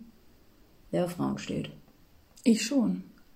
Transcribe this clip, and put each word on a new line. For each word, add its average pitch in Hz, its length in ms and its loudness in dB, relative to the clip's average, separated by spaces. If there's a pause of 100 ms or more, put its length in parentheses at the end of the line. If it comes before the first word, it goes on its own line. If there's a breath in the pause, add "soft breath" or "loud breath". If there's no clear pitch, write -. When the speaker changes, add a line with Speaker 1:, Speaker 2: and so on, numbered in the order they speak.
(920)
Speaker 1:
der 175 120 2
auf 175 80 -4
Frauen 135 240 -4
steht. - 320 -8 (760)
Speaker 2:
Ich 226 200 6
schon. 196 400 0 (320)